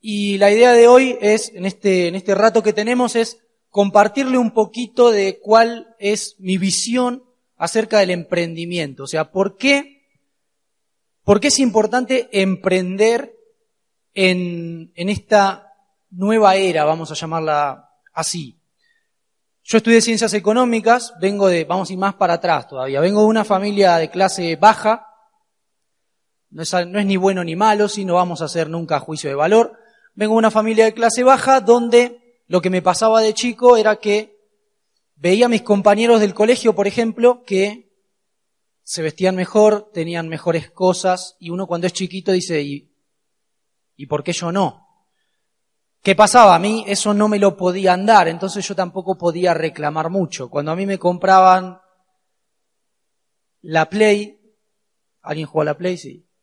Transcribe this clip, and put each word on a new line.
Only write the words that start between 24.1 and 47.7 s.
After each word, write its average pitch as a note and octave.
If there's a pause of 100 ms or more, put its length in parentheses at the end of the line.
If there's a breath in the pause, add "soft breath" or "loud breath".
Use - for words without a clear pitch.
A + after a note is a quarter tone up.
baja, A3 (1400)
no D#3
es, D#3+ (120)
no F#3
es G3+
ni G3
bueno F#3
ni E3
malo, G#3
si G#3
no F3+
vamos F3
a D#3+
hacer D#3+
nunca D#3+
juicio D#3
de C#3
valor. A3 (360 soft breath)
Vengo G#3+
de A3+
una A3
familia A3
de A3
clase A#3
baja C4
donde A#3+
lo F3
que F#3
me F#3
pasaba A3
de G#3+
chico B3
era G#3+
que G#3+ (800)
veía F#3+
a A#3+
mis A3+
compañeros G#3+
del G3+
colegio, A3+
por G3
ejemplo, A#3
que G#3 (880)
se -
vestían F#3
mejor, G#3
tenían E3
mejores E3
cosas, F#3
y E3+
uno F#3
cuando F3
es F3
chiquito F#3+
dice, F3
"¿Y, C#3+ (1040)
y C#3
por D3
qué F3
yo E3+
no?". F3+ (1120)
¿Qué F#3+
pasaba? G#3
A E3
mí G#3+
eso G3+
no G#3+
me G#3+
lo G3
podían F#3